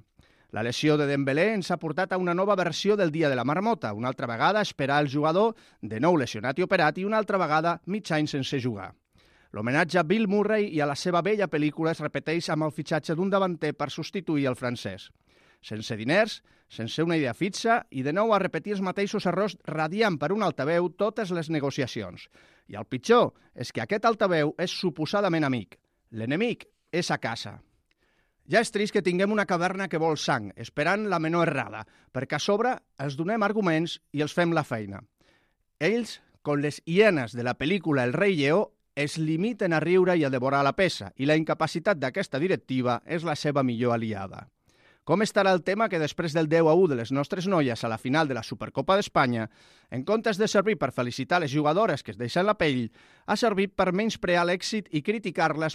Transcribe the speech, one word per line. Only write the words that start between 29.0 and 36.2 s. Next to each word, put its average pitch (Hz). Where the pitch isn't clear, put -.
tinguem 185
una 208
caverna 185
que 156
vol 160
sang, 117
esperant 170
la 170
menor 165
errada, 110
perquè 131
a 143
sobre 226
els 139
donem 196
arguments 170
i 143
els -
fem 175
la 156
feina. 101
Ells, 214